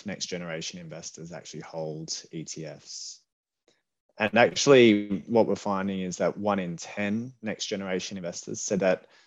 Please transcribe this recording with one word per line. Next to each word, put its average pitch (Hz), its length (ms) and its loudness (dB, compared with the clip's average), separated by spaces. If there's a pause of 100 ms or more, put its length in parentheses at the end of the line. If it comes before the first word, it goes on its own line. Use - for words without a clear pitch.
next - 220 -8
generation 87 500 -8
investors 82 540 -14
actually 78 300 -14
hold 78 520 -8 (180)
E 80 120 -8
T 78 240 -12
Fs. - 520 -14 (1000)
And 107 180 2
actually 113 880 6
what 110 220 4
we're 98 80 0
finding 95 460 -4
is 90 160 -6
that 87 200 0
one 101 220 0
in 87 180 -6
ten 107 640 -4
next 107 240 -6
generation 98 500 -4
investors - 460 -8
said 98 200 -2
that, 92 260 2 (200)